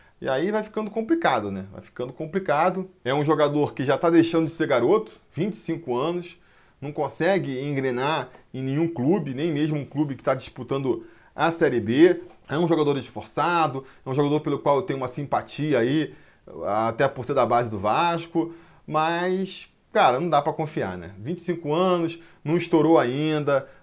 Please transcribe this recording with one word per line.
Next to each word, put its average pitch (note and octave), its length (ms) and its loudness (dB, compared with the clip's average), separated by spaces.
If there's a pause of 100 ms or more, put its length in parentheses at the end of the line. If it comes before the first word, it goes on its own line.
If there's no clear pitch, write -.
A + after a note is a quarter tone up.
(220)
e - 60 -6
aí D3 240 0
vai G#3+ 100 0
ficando G#3+ 300 -6
complicado, F3 580 0
né? F#2+ 220 -6
Vai - 100 -16
ficando B2 300 -10
complicado. F3+ 800 -2 (140)
É B2+ 100 0
um D3 100 2
jogador D3 500 2
que C3 120 -4
já C3+ 120 2
tá E3+ 120 2
deixando E3 380 4
de - 40 -6
ser D3+ 160 -2
garoto, C#3 460 2 (180)
vinte F#3+ 220 -4
e - 40 -12
cinco C#3 380 -6
anos, E3+ 420 -4 (440)
não C#3+ 100 -8
consegue C#3+ 680 -2
engrenar C3+ 680 -2 (240)
em C3 80 -8
nenhum C#3+ 280 -2
clube, C#3+ 440 0
nem D3+ 200 -2
mesmo D3+ 240 0
um C#3 80 -6
clube C#3 300 -4
que - 80 -20
tá C3+ 120 2
disputando C3 680 -4 (280)
a D#3 160 0
Série D3 300 0
B. D3 420 6 (280)
É C3+ 80 -2
um E3+ 100 2
jogador D3 300 2
esforçado, C#3+ 880 -2 (200)
é C3+ 40 -6
um C3 40 -2
jogador D3 280 2
pelo C#3+ 180 -2
qual D3 160 2
eu C3+ 60 2
tenho C3+ 180 -4
uma B2+ 80 -4
simpatia C#3+ 720 -2
aí, C#3 340 0 (720)
até A#2 220 0
por B2+ 160 -6
ser C#3+ 100 -6
da B2+ 120 4
base A#2 260 0
do G#2 80 -6
Vasco, E3 760 -2 (320)
mas, F3 880 -2 (200)
cara, D#3 260 4
não E3+ 100 -2
dá D3 120 4
pra D#3 100 -2
confiar, C3+ 460 -6
né? F2 200 -12
Vinte A#2+ 200 -8
e - 40 -16
cinco E3 320 -4
anos, E3+ 460 0 (240)
não D#3 140 2
estourou D#3+ 420 6
ainda, C#3+ 640 0 (180)